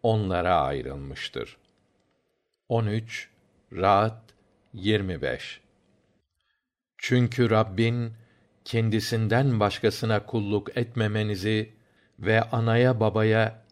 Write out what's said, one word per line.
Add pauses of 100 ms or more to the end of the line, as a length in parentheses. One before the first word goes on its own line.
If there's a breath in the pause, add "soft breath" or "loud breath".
onlara
ayrılmıştır. (1120)
On
üç (440)
Ra'd (440)
yirmi
beş. (1400)
Çünkü
Rabbin (520 soft breath)
kendisinden
başkasına
kulluk
etmemenizi (460 soft breath)
ve
anaya
babaya